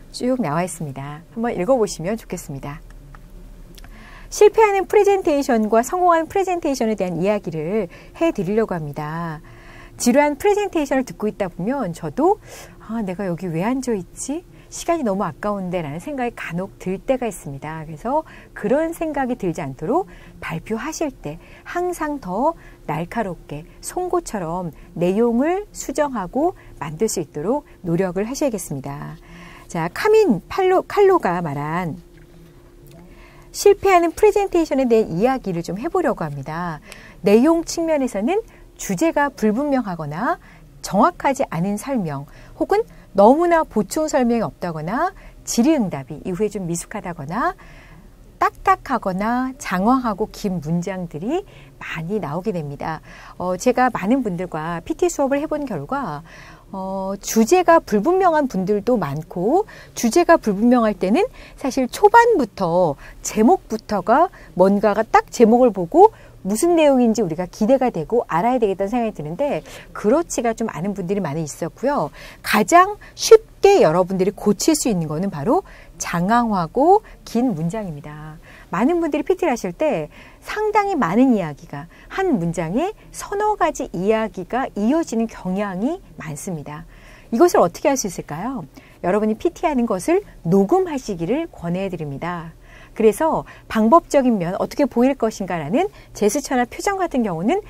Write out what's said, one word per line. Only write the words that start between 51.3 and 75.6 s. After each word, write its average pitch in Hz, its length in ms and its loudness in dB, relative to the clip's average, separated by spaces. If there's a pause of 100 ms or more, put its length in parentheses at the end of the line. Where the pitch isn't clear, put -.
많이 175 420 -6
나오게 175 320 -4
됩니다. 151 500 -8 (340)
어, 180 220 -4
제가 247 340 2
많은 247 300 0
분들과 180 640 -6
피티 339 240 0
수업을 277 300 0
해본 294 260 -4
결과, 170 560 -6 (500)
어, 190 480 -6
주제가 330 600 4
불분명한 311 680 2
분들도 202 480 0
많고, 180 720 -2 (280)
주제가 330 440 4
불분명할 220 560 2
때는 240 320 0 (300)
사실 262 320 -2
초반부터 254 1040 4 (260)
제목부터가 226 1080 2 (240)
뭔가가 202 480 4
딱 415 280 2
제목을 240 400 6
보고 196 420 6 (300)
무슨 220 320 0
내용인지 254 460 4
우리가 175 300 -2
기대가 254 400 2
되고 190 360 -2
알아야 233 320 0
되겠다는 196 300 0
생각이 226 260 -2
드는데, 175 480 -4 (300)
그렇지가 240 640 0
좀 226 160 -4
않은 185 240 -6
분들이 196 260 -4
많이 160 220 -4
있었고요. 160 680 -4 (320)
가장 359 540 4 (180)
쉽게 - 680 6
여러분들이 180 480 2
고칠 208 440 2
수 294 140 -2
있는 175 180 0
거는 156 220 -4
바로 196 340 0 (360)